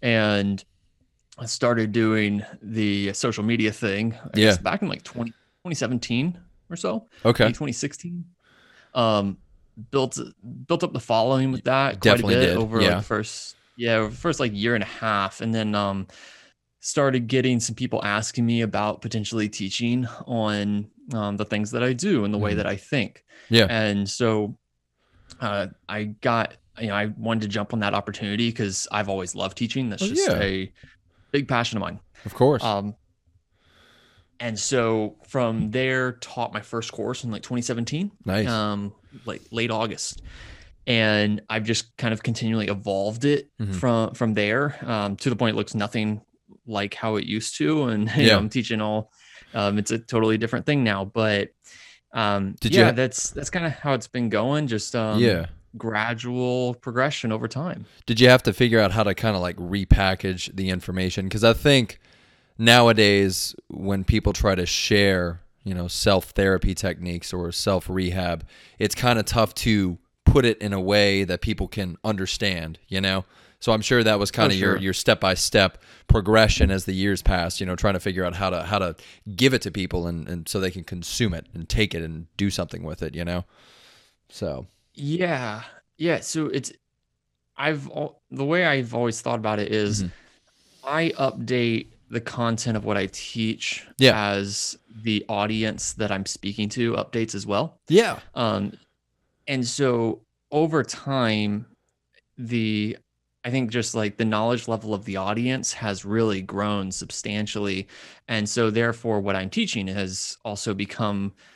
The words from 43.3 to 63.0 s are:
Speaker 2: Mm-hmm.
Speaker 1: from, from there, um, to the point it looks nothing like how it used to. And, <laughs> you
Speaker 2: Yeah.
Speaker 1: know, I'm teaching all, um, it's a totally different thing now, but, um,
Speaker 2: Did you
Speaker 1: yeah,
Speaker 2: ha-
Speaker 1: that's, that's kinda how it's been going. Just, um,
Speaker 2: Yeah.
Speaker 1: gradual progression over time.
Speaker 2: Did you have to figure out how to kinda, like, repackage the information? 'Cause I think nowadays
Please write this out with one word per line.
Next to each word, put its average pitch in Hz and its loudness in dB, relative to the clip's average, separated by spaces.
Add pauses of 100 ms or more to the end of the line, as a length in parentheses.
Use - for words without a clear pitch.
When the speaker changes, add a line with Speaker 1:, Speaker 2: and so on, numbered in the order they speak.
Speaker 2:
Mm-hmm. 98 -4
Speaker 1:
from, 113 0
from 113 0
there, 113 0
um, 104 -2
to - -2
the 117 0
point 110 2
it - -4
looks 110 -4
nothing 107 -2 (440)
like 104 -4
how 110 -2
it - -2
used - -6
to. 151 0
And, 113 0
<laughs> 110 -4
you 143 6
Speaker 2:
Yeah. 110 8
Speaker 1:
know, 101 8
I'm 107 0
teaching 113 -2
all, 107 -2 (420)
um, 101 2
it's 101 -2
a 117 0
totally 110 2
different 113 -2
thing 147 2
now, 101 2
but, 104 0 (640)
um, 101 0
Speaker 2:
Did 113 0
you 120 8
Speaker 1:
yeah, 113 10
Speaker 2:
ha- 117 6
Speaker 1:
that's, 123 -2
that's 143 -10
kinda 170 -2
how 139 -2
it's 120 -4
been 120 -2
going. 131 0
Just, 113 -4
um, 110 0
Speaker 2:
Yeah. 95 4 (300)
Speaker 1:
gradual 120 -2
progression 123 -2
over 117 -2
time. 151 -8 (200)
Speaker 2:
Did 117 0
you 123 12
have 127 10
to 113 4
figure 113 4
out 101 4
how 110 2
to 98 2
kinda, 107 0
like, 90 -2
repackage 95 2
the 95 -4
information? 92 -4
'Cause 104 0
I 117 8
think 131 2 (580)
nowadays 110 6 (140)